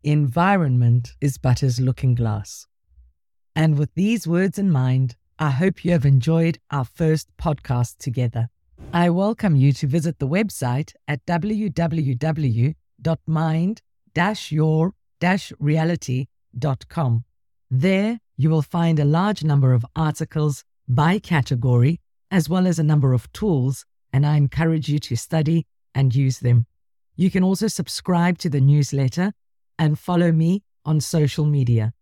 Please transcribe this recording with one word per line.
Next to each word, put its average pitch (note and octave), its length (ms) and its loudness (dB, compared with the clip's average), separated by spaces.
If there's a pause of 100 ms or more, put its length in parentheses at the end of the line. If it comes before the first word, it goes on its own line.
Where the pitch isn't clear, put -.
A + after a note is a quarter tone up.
Environment C#3+ 1120 2
is C#3+ 200 -2
but B2 220 0
his B2+ 200 0
looking B2+ 340 0
glass." G#2+ 520 -6 (880)
And D#3 220 2
with D3 160 -2
these G#3 320 0
words F3 320 0
in G3+ 120 0
mind, C3 460 0 (220)
I D#3 100 0
hope E3 340 0
you E3+ 100 0
have D#3 120 2
enjoyed D#3+ 540 2 (120)
our C3+ 140 -2
first D#3 540 -4
podcast B2+ 580 -4
together. A#2+ 540 -4 (420)
I F3 160 2
welcome F#3+ 480 0
you C3+ 160 4
to D3 140 -4
visit D#3 320 -2
the C3+ 100 -4
website D3+ 640 -4 (160)
at D3 160 -6
w G3+ 460 -4
w D#3 440 -2
w C#3+ 600 0 (260)
dot E3 260 -2
mind D#3+ 540 -2 (320)
dash G3 400 -2
your D#3 400 0 (280)
dash F3+ 380 -2
reality D3+ 680 -2 (300)
dot C3 340 -4
com. A#2+ 340 -2 (460)
There, F#3+ 500 0 (160)
you D#3 140 2
will D#3+ 100 2
find E3 400 0
a C#3+ 60 2
large F3+ 360 0
number C#3+ 300 2
of A#2+ 140 2 (100)
articles D3+ 680 -4 (220)
by D3+ 320 2
category, C3 800 0 (340)
as E3+ 160 2
well F#3 200 2
as E3 100 0
a D#3+ 60 0
number D3 280 2
of A#2+ 200 -2
tools, C#3 520 -2 (280)
and C3+ 120 2
I D3 120 2
encourage D#3 520 0
you D3 120 0
to - 160 -8
study C#3+ 500 -2 (300)
and C3 180 2
use C3 240 0
them. A#2+ 280 2 (500)
You F#3 120 2
can F#3 140 0
also F#3+ 240 0
subscribe F3 720 -2
to F3+ 100 -4
the C#3 120 0
newsletter C#3+ 720 0 (480)
and D#3 180 0
follow F3 320 0
me E3 320 2 (220)
on D#3 160 0
social D3+ 440 0
media. A#2+ 580 0